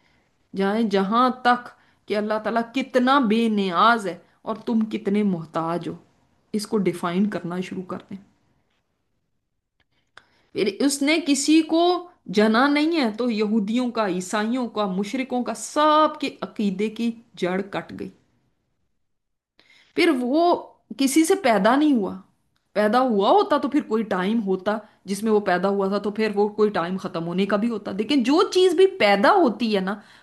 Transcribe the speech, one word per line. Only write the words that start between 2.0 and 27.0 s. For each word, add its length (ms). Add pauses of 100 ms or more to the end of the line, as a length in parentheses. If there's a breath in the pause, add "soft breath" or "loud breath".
कि 60
अल्लाह 240
ताला 320
कितना 500
बेनियाज 840
है 160 (220 soft breath)
और 120
तुम 260
कितने 420
मोहताज 640
हो, 100 (560)
इसको 240
डिफाइन 480
करना 340
शुरू 220
कर 280
दें। 80 (2250 soft breath)
फिर 280
उसने 360
किसी 440
को 480 (180)
जना 400
नहीं 280
है, 160
तो 180
यहूदियों 600
का, 160
ईसाइयों 640
का, 180
मुशरिकों 560
का, 120
सबके 720 (140)
अकीदे 460
की 240 (220)
जड़ 280
कट 300
गई। 180 (1900 soft breath)
फिर 140
वो 440 (440)
किसी 260
से 100
पैदा 420
नहीं 180
हुआ, 180 (640)
पैदा 220
हुआ 320
होता 280
तो 100
फिर 140
कोई 220
time 360
होता 400 (260 soft breath)
जिसमें 240
वो 100
पैदा 280
हुआ 240
था, 60
तो 120
फिर 220
वो 160
कोई 220
time 260
ख़त्म 260